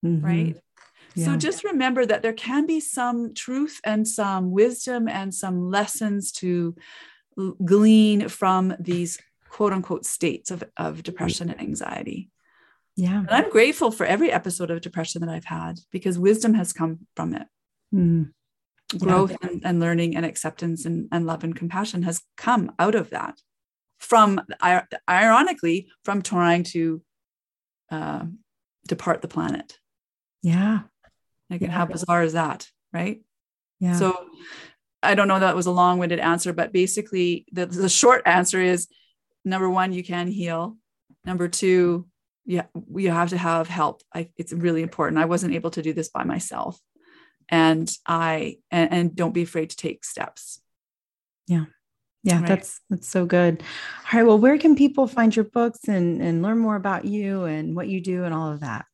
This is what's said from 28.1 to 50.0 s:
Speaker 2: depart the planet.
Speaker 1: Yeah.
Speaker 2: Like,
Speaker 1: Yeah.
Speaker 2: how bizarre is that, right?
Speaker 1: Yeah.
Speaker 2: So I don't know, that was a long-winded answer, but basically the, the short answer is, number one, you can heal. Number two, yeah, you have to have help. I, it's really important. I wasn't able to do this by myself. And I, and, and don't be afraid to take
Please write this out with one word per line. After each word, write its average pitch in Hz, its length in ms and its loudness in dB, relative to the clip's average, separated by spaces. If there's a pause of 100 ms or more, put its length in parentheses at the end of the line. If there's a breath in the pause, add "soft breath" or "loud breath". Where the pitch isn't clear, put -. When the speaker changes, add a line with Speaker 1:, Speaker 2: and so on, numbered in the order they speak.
Speaker 2:
depart - 340 -2
the 160 60 -10
planet. - 500 -6 (640)
Speaker 1:
Yeah. 190 400 2 (680)
Speaker 2:
Like, 175 100 -8
Speaker 1:
Yeah. 180 120 -4
Speaker 2:
how 175 140 0
bizarre 175 380 0
is 160 80 0
that, 156 380 -4 (240)
right? 190 280 -6 (600)
Speaker 1:
Yeah. 175 160 0
Speaker 2:
So 185 320 0 (760 loud breath)
I 196 120 6
don't 202 120 4
know, 190 140 2
that 180 160 4
was 175 80 0
a 180 60 0
long-winded 180 500 2
answer, 170 320 0
but 165 180 -2
basically 185 800 0
the, 180 140 -2
the 180 240 -2
short 240 360 6
answer 180 360 4
is, 180 260 2 (560)
number 190 260 -2
one, 185 220 0
you 180 100 -6
can 180 280 -6
heal. 175 480 -6 (480)
Number 180 240 -2
two, 175 580 2 (380)
yeah, 180 220 -4 (280)
you 190 160 0
have 170 200 0
to 185 60 -2
have 165 300 0
help. 175 340 -2 (140)
I, 170 220 -8
it's 170 160 -10
really 170 280 0
important. 160 400 -2
I 165 40 4
wasn't 170 300 0
able 165 160 -4
to 165 100 -8
do 156 100 -4
this 156 160 -4
by - 160 -6
myself. - 560 -6 (720 soft breath)
And 160 400 2 (160)
I, 165 520 -2 (140)
and, 170 200 2
and 175 240 0
don't 170 180 -2
be 170 100 0
afraid 165 260 -4
to - 80 -16
take - 260 -8